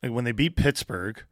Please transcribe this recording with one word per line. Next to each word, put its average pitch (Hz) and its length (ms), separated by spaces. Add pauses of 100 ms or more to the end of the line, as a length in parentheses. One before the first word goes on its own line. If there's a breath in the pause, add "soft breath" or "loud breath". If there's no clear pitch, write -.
Like, 127 100
when 120 120
they 120 80
beat 165 240
Pittsburgh 110 760